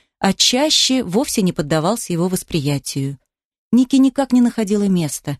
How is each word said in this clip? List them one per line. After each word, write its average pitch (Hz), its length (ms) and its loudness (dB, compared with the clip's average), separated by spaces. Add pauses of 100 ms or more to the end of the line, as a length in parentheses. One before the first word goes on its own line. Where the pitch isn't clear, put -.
(200)
а 190 140 0
чаще 262 720 0
вовсе 220 380 -2
не 180 120 0
поддавался 165 600 -2
его 170 140 0
восприятию. 139 920 -4 (520)
Ники 254 260 4
никак 269 340 2
не 247 100 4
находила 214 460 0
места. 160 520 -2